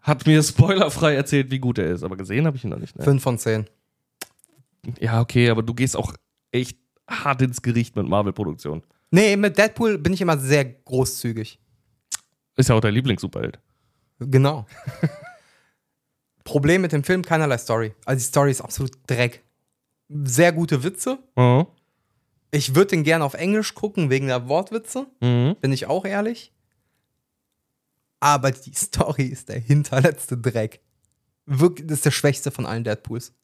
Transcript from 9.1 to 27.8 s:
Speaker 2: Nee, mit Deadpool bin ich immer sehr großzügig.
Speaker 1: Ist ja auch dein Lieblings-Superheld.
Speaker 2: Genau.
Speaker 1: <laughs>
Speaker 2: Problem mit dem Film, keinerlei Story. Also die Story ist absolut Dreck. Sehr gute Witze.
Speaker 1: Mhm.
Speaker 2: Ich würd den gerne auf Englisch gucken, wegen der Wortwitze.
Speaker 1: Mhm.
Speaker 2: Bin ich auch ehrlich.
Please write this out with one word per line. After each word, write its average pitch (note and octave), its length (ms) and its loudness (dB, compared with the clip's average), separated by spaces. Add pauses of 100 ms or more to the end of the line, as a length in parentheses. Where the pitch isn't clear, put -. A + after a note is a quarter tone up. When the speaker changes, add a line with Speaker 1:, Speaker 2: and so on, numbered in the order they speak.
Speaker 2:
Nee, G3+ 260 4
mit G3+ 220 0
Deadpool A3 400 2
bin D3+ 140 -2
ich F3+ 80 -4
immer E3 180 0
sehr C3+ 260 2
großzügig. B2 920 -4 (1000)
Speaker 1:
Ist C3 120 2
ja B2 80 4
auch A2 40 4
dein G#2+ 140 0
Lieblings-Superheld. - 640 -4 (640)
Speaker 2:
Genau. C3 460 2 (340)
Speaker 1:
<laughs> - 40 0 (1400)
Speaker 2:
Problem D#3 380 0
mit E3+ 100 -2
dem C#3+ 120 0
Film, F#3 180 0
keinerlei D#3 360 0
Story. A2+ 360 -2 (100)
Also C3 140 -2
die A#2 100 -6
Story C#3+ 220 4
ist C3 100 -2
absolut - 320 -8 (140)
Dreck. A#2+ 360 -2 (680)
Sehr D3 440 2
gute D#3+ 320 -2
Witze. B3+ 340 -6 (180)
Speaker 1:
Mhm. B2 300 4 (840)
Speaker 2:
Ich C3+ 240 -2
würd G3 180 4
den E3 100 0
gerne D#3+ 220 2
auf C#3 100 -4
Englisch G#3 400 -2
gucken, F#3 360 -2
wegen C3+ 160 0
der B2+ 220 -2
Wortwitze. A3 580 -4 (140)
Speaker 1:
Mhm. B2 400 2
Speaker 2:
Bin C#3 120 0
ich B2+ 140 -4
auch F#3 180 -2
ehrlich. G#3 480 -6 (1700)